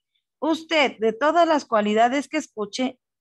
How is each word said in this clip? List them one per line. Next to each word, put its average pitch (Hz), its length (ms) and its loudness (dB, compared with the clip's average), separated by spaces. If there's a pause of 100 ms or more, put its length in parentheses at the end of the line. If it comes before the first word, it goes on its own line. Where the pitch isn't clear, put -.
(400)
Usted, 311 580 -2
de 214 140 0
todas 311 340 2
las 302 180 0
cualidades 226 640 0
que 311 100 -4
escuche, 254 600 -6 (220)